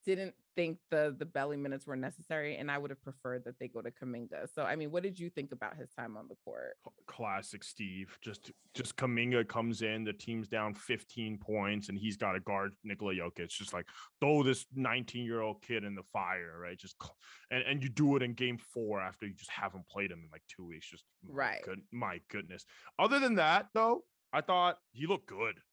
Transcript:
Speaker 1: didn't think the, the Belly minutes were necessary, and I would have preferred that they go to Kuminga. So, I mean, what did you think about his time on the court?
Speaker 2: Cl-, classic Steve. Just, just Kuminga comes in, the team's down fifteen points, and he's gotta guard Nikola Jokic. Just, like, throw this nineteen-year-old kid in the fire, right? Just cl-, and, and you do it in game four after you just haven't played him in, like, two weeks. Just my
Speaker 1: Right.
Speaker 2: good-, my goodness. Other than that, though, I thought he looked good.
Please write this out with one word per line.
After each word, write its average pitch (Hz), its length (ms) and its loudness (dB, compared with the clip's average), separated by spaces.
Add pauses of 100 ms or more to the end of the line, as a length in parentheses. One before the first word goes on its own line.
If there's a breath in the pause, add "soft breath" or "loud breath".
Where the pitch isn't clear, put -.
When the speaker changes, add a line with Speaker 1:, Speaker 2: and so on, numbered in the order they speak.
Speaker 1:
didn't 190 300 0 (200)
think 165 240 2 (120)
the, 151 260 4
the 151 80 -4
Belly 147 320 0
minutes 139 300 -2
were 139 100 -4
necessary, 151 600 -4
and 147 140 -2
I 143 60 0
would 143 140 -4
have 135 120 -10
preferred 127 420 -6
that 120 140 -10
they 127 80 -6
go 113 140 -6
to 120 100 -6
Kuminga. 120 600 -6
So, 151 100 -2
I 110 120 0
mean, 151 160 -4
what 175 120 0
did 185 160 -4
you 170 100 -4
think - 220 -6
about 113 260 -8
his 135 160 -12
time 113 240 -8
on 107 120 -14
the - 60 -14 (100)
court? 64 380 -8
Speaker 2:
Cl-, - 100 -16 (140)
classic 101 560 -6
Steve. 95 580 -8
Just, - 300 -12 (220)
just - 220 -6
Kuminga 120 520 4
comes 113 340 0
in, 110 220 0
the 107 100 0
team's 113 340 -4
down 107 280 0
fifteen 110 640 -4
points, 104 500 0
and 98 80 -2
he's 101 200 -2
gotta 95 220 2
guard 98 440 0
Nikola 101 320 -2
Jokic. 87 340 -4
Just, - 240 -8
like, 87 140 -4 (340 loud breath)
throw 147 220 6
this 131 300 4
nineteen-year-old 117 880 -2
kid 113 220 -2
in 101 120 -6
the 95 80 -10
fire, 90 560 -4
right? 87 180 -8
Just - 240 -16
cl-, - 160 -12 (340 loud breath)
and, 127 120 2
and 139 200 0
you 139 60 0
do 139 260 6
it 131 60 6
in 123 120 0
game 123 240 0
four 107 440 -2
after 92 240 -6
you 101 80 -6
just - 180 -12
haven't 95 360 -6
played 101 240 -2
him 85 120 -12
in, 80 80 -18
like, 78 160 -18
two - 180 -14
weeks. 82 220 -12
Just - 180 -18 (180)
my 92 100 -16
Speaker 1:
Right. 135 300 0
Speaker 2:
good-, 95 280 -8
my 101 380 -4
goodness. 90 360 -8 (340 loud breath)
Other 240 200 6
than 254 160 6
that, 180 380 6
though, 226 320 4 (260)
I 147 100 2
thought 180 360 4 (140)
he 135 160 -4
looked 190 200 2
good. 101 340 -2 (120)